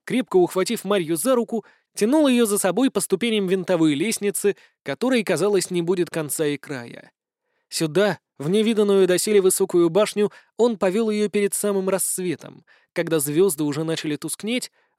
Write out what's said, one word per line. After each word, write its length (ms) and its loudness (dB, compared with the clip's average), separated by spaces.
крепко 320 -2
ухватив 480 0
Марью 320 -2
за 180 0
руку, 300 -2
тянул 320 2
её 200 4
за 120 0
собой 320 2
по 100 -4
ступеням 460 -2
винтовой 480 2
лестницы, 640 -2
которой, 420 -2
казалось, 460 0
не 120 -2
будет 280 -2
конца 360 -4
и 100 -2
края. 560 -14
Сюда, 460 0
в 140 -4
невиданную 560 4
доселе 340 2
высокую 480 2
башню, 420 0
он 180 2
повёл 320 0
её 220 0
перед 240 0
самым 340 -2
рассветом, 760 -4
когда 260 0
звёзды 460 2
уже 180 -2
начали 340 -4
тускнеть, 540 -6